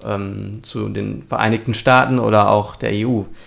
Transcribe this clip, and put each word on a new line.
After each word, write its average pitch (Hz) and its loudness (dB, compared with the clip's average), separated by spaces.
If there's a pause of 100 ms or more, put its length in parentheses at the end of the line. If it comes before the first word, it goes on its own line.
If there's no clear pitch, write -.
ähm, 101 -8
zu 107 -8
den 104 -6
Vereinigten 110 -2
Staaten 131 4
oder 107 4
auch 104 0
der 107 -4
E 104 -2
U. 113 -2 (200)